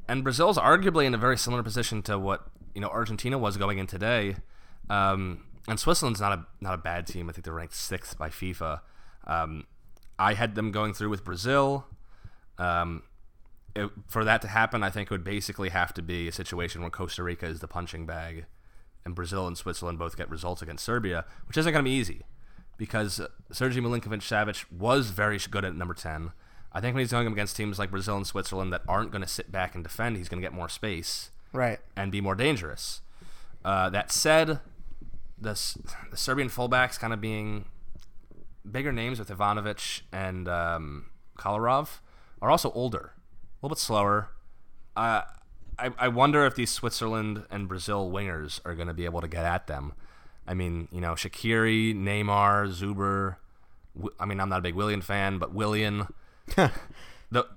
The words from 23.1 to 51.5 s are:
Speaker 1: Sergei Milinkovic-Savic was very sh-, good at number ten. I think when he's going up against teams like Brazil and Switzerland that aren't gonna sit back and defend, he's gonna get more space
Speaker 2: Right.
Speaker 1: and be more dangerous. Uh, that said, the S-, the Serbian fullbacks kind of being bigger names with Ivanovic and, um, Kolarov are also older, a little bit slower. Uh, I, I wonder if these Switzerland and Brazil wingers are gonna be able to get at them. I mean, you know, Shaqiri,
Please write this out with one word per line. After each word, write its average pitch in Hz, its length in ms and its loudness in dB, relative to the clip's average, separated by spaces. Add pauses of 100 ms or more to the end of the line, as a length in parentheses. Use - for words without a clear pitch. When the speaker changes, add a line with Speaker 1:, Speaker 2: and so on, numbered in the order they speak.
Speaker 1:
Sergei 127 280 2
Milinkovic-Savic 107 920 0
was 113 380 4
very 104 280 2
sh-, - 100 -4
good 98 160 0
at 90 100 -2
number 87 200 -4
ten. 80 380 -6 (400)
I 87 80 -4
think 123 140 0
when 135 60 2
he's 120 100 2
going 120 160 4
up 110 60 0
against 104 240 -2
teams 104 220 -2
like 101 120 0
Brazil 98 260 0
and 98 100 -2
Switzerland 95 460 0
that 87 160 -2
aren't 101 240 2
gonna 98 160 -4
sit - 240 -6
back 101 220 0
and 87 100 -6
defend, 113 320 -2
he's 90 120 -6
gonna 90 140 -4
get 90 100 -4
more 87 160 -4
space - 640 -4 (220)
Speaker 2:
Right. 123 260 2 (180)
Speaker 1:
and 98 140 -2
be 101 100 0
more 98 140 2
dangerous. 107 680 0 (640)
Uh, 95 260 4
that 98 220 0
said, 156 480 6 (800)
the 107 100 -2
S-, - 280 -2 (320)
the - 60 -6
Serbian 131 320 2
fullbacks 123 500 4
kind 113 140 0
of 107 80 0
being 107 460 -2 (1000)
bigger 135 240 -2
names 117 260 0
with 104 100 -6
Ivanovic 104 760 0 (100)
and, 92 360 -4
um, 82 580 -2 (320)
Kolarov 117 640 2 (420)
are 110 80 4
also 151 220 6
older, 110 400 -2 (480)
a 135 60 -6
little 151 80 -2
bit - 60 -8
slower. 104 500 4 (640)
Uh, 110 260 4 (560)
I, 123 200 -2
I 127 100 4
wonder 143 360 8
if 131 100 6
these 117 160 0
Switzerland 110 800 0
and 101 160 -2
Brazil 95 440 0
wingers 87 540 -2
are 85 100 -4
gonna 85 200 -4
be 85 100 -2
able 85 160 -2
to 82 80 -4
get 82 160 -2
at 87 240 2
them. 71 260 -4 (520)
I - 80 -4
mean, 85 360 -2
you 87 100 -6
know, 85 120 0
Shaqiri, 113 840 4